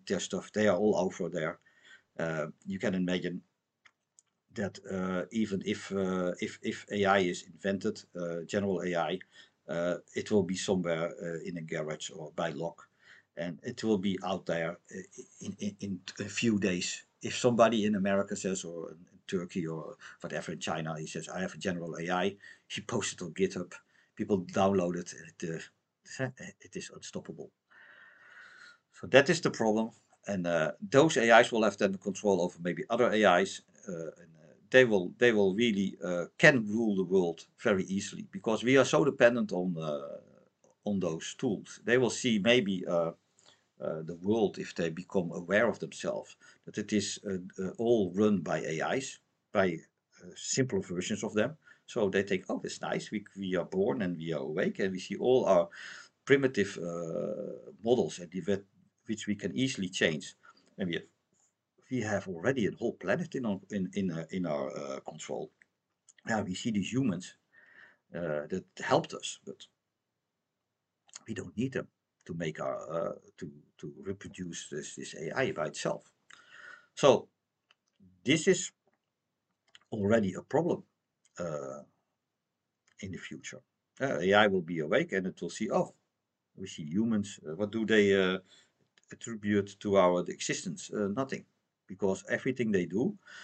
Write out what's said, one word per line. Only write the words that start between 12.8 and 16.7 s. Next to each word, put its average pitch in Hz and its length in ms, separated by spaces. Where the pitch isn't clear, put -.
and 87 280
it - 200
will 110 140
be 95 260
out 92 220
there, 82 320
uh, 101 300
in, 107 180
in, 104 200
in 95 200
a 101 100
few 110 280
days. 92 480